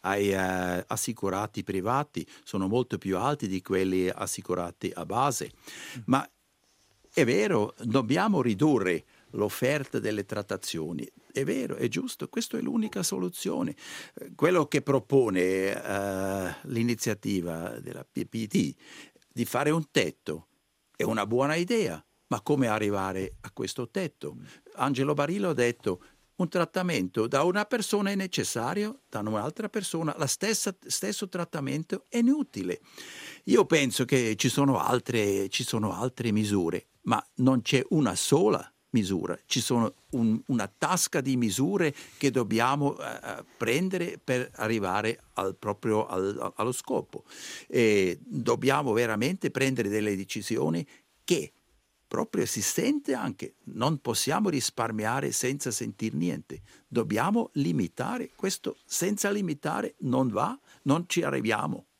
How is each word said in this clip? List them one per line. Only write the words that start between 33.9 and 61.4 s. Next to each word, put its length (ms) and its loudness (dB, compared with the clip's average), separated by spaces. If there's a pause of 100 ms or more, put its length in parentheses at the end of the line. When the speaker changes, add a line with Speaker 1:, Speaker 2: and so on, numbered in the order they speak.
Speaker 1:
che 300 4
ci 140 2
sono 300 4
altre, 720 2
ci 140 -2
sono 300 0
altre 380 -2
misure, 540 2 (160)
ma 200 2 (160)
non 240 4
c'è 280 2
una 260 4
sola 500 4 (280)
misura, 420 0 (120)
ci 120 0
sono 340 0 (180)
un, 360 2
una 300 0
tasca 420 0
di 160 0
misure 560 2 (280)
che 100 4
dobbiamo, 680 2
eh, 480 -10 (140)
prendere 640 -2
per 340 -2
arrivare 600 0 (140)
al 220 -2
proprio, 500 0
al, 500 -2
allo 160 -2
scopo. 520 -6 (440)
E 560 4
dobbiamo 720 0
veramente 560 0
prendere 400 0
delle 260 0
decisioni 720 -2 (380)
che 280 0 (560)
proprio 380 -2
si 160 -4
sente 540 0
anche, 400 -8 (180)
non 240 0
possiamo 520 0
risparmiare 840 -2
senza 400 -2
sentir 420 -4
niente, 480 -4 (260)
dobbiamo 680 0
limitare 840 -2
questo, 500 -4
senza 460 0
limitare 680 -2
non 260 2
va, 280 0 (280)
non 240 2
ci 160 0
arriviamo. 640 0 (140)